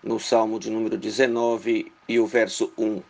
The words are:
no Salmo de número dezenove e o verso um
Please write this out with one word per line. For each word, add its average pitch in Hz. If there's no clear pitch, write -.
no 113
Salmo 113
de 110
número 113
dezenove 117
e 117
o 113
verso 110
um 107